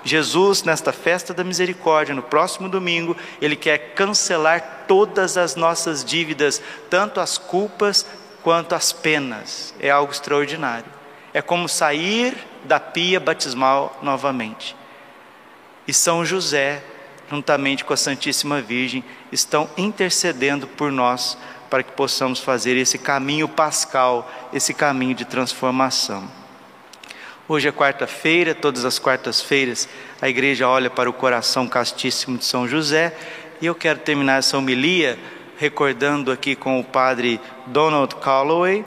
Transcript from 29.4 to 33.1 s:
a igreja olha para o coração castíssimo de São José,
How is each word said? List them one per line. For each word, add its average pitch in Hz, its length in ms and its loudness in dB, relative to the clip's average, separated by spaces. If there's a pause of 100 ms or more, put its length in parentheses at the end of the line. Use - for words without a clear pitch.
a 135 80 -2
igreja 127 400 2
olha 127 220 4
para 123 180 0
o 123 60 -2
coração 123 540 2
castíssimo 123 720 -2
de - 60 -6
São 123 220 0
José, 156 480 0 (460)